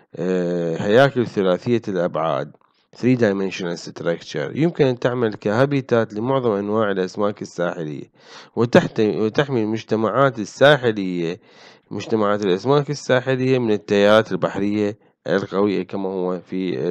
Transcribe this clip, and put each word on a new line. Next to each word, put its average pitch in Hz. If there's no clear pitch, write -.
آه، 87
هياكل 117
ثلاثية 104
الأبعاد، 80
three 127
dimensional 98
structure، 80
يمكن 156
أن 127
تعمل 120
كهابيتات 117
لمعظم 123
أنواع 101
الأسماك 98
الساحلية، 87
وتحت-، 120
وتحمي 110
المجتمعات 110
الساحلية، 101
مجتمعات 104
الأسماك 123
الساحلية 131
من 113
التيارات 104
البحرية 101
القوية 95
كما 95
هو 92
في 90